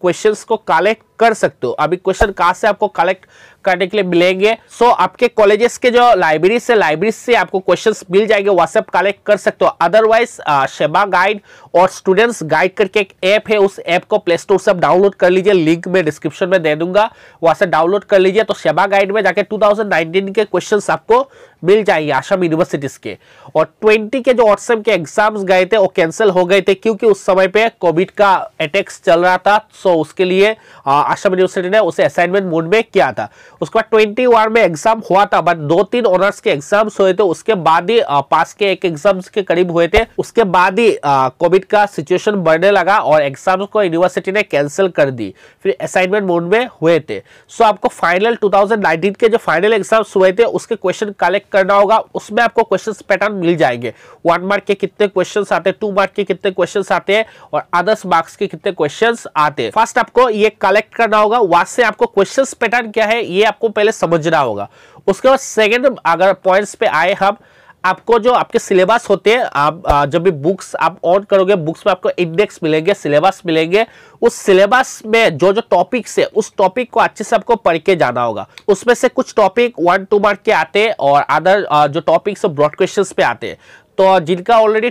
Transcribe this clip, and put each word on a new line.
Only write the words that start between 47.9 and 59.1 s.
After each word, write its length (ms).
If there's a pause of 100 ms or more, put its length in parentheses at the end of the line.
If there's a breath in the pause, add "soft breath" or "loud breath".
टू 140
थाउजेंड 320
नाइनटीन 380
के 80
जो 100
फाइनल 340
एग्जाम्स 440
हुए 160
थे, 120
उसके 320
क्वेश्चन 420
कलेक्ट 320
करना 240
होगा। 240 (160)
उसमें 280
आपको 200
क्वेश्चंस 400
पैटर्न 300
मिल 240
जाएंगे, 360 (340 loud breath)
वन 140
मार्क 240
के 100
कितने 340
क्वेश्चंस 440
आते 180
हैं, 100
टू 120
मार्क 240
के 80
कितने 260
क्वेश्चंस 420
आते 240
हैं 80 (280 loud breath)
और 100 (120)
अदर्स 320
मार्क्स 300
के 100
कितने 260
क्वेश्चंस 540 (100)